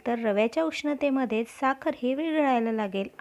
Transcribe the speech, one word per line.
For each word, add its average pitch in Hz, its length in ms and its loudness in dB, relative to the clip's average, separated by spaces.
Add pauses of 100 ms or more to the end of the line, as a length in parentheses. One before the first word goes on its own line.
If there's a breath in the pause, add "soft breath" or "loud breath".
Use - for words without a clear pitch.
तर 233 120 0
रव्याच्या 226 440 2
उष्णतेमध्ये 269 840 0
साखर 269 480 -2
ही 254 180 -2
विरघळायला 277 580 2
लागेल 202 360 -2 (140)